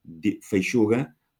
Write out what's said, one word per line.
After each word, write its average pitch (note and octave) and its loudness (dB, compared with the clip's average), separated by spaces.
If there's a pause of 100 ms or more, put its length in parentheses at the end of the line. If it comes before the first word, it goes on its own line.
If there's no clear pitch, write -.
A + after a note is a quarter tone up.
di-, E2 -4
feixuga A2 0 (340)